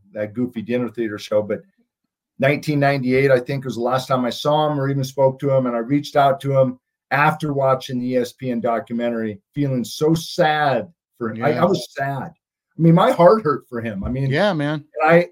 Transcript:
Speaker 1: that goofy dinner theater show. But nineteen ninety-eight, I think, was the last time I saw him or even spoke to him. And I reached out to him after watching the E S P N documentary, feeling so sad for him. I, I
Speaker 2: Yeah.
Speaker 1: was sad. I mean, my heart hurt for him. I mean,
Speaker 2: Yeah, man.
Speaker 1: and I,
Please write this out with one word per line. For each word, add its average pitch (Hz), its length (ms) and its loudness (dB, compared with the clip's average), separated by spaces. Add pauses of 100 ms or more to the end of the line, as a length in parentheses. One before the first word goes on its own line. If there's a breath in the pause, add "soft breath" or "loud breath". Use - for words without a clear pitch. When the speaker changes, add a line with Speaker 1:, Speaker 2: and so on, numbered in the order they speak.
(120)
Speaker 1:
that 104 220 -6
goofy 123 280 -4
dinner 120 260 -2
theater 107 300 -6
show. 107 240 0
But 101 180 -6 (800)
nineteen 143 420 0
ninety-eight, 139 500 2
I 127 100 4
think, 135 240 -6
was 117 120 -6
the 117 60 -6
last 123 260 -2
time 127 160 0
I 120 60 -2
saw 147 400 0
him 147 100 -2
or 135 80 -2
even 139 160 -2
spoke 135 360 0
to 139 100 -2
him. 131 160 2
And 120 100 -2
I 117 40 -2
reached 139 360 -2
out 139 240 4
to 135 180 0
him 127 200 2 (320)
after 151 420 0
watching 131 480 0
the 123 120 -4
E 127 40 0
S 120 160 -2
P 131 180 -6
N 117 100 -2
documentary, 117 800 -4 (140)
feeling 131 300 -2
so 151 300 0
sad 151 760 0 (300)
for 113 140 -6
him. 113 120 -6
I, 139 40 2
I - 60 4
Speaker 2:
Yeah. 156 100 -2
Speaker 1:
was 185 300 -2
sad. 135 380 -6 (460)
I - 40 0
mean, 165 120 6
my 202 180 6
heart 214 300 6
hurt 147 280 -2
for 120 100 -6
him. 104 240 -6
I 107 60 -4
mean, 131 180 -2
Speaker 2:
Yeah, 180 240 2
man. 151 320 -4 (160)
Speaker 1:
and 160 100 2
I, 170 220 6